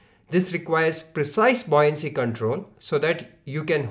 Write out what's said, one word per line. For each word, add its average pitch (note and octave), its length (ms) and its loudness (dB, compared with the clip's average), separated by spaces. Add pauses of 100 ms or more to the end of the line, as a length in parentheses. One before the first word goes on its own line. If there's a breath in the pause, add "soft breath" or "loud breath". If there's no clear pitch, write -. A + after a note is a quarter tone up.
(300 soft breath)
This F3+ 240 0
requires D#3+ 480 0
precise A3+ 600 0
buoyancy D3+ 480 2
control A#2+ 560 -2 (100)
so - 220 -4
that D#3 280 -2 (180)
you D3 180 -6
can D3+ 280 0